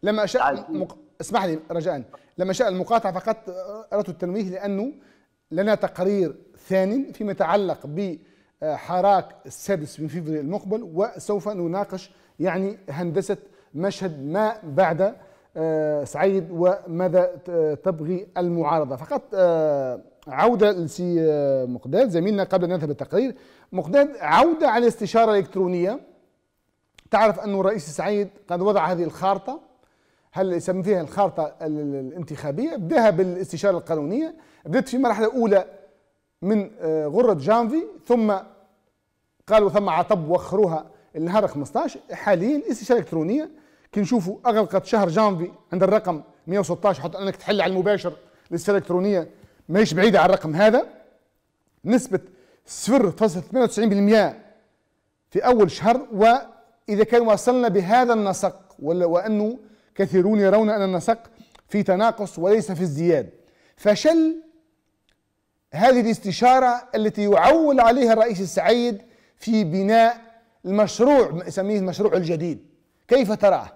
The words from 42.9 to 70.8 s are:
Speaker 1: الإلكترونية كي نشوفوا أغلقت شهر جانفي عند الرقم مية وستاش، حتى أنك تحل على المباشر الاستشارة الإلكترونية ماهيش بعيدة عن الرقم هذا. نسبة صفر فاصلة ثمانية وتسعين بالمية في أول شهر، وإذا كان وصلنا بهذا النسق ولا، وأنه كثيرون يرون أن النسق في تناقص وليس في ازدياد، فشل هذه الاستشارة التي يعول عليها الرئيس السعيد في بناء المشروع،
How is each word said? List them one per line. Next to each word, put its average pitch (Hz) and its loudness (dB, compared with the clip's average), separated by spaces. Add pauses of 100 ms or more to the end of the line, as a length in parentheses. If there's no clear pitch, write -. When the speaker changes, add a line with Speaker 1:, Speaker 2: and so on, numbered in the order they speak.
Speaker 1:
الإلكترونية 190 -4 (420)
كي 208 -2
نشوفوا 196 -2
أغلقت 208 0
شهر 202 2
جانفي 185 0 (200)
عند 185 0
الرقم 185 0 (240)
مية 185 -2
وستاش، 180 0
حتى 170 -10
أنك 190 -6
تحل 202 -2
على 180 0
المباشر 185 -2 (380)
الاستشارة 170 0
الإلكترونية 180 0 (400)
ماهيش 175 2
بعيدة 190 4
عن 160 6
الرقم 180 0
هذا. 220 4 (960)
نسبة 190 0 (460)
صفر 202 0
فاصلة 180 -2
ثمانية 247 0
وتسعين 220 0
بالمية 202 2 (840)
في 180 -2
أول 220 4
شهر، 247 0
وإذا 214 0
كان 240 2
وصلنا 247 2
بهذا 214 2
النسق 202 -2
ولا، 170 0
وأنه 214 0 (360)
كثيرون 196 2
يرون 208 4
أن 208 0
النسق 190 -2 (500)
في 202 0
تناقص 214 0
وليس 196 2
في 170 -4
ازدياد، 160 0 (460)
فشل 320 2 (1300)
هذه 247 4
الاستشارة 240 2 (120)
التي 208 -2
يعول 262 6
عليها 233 6
الرئيس 226 2
السعيد 208 0 (340)
في 220 0
بناء 214 2 (480)
المشروع، 208 4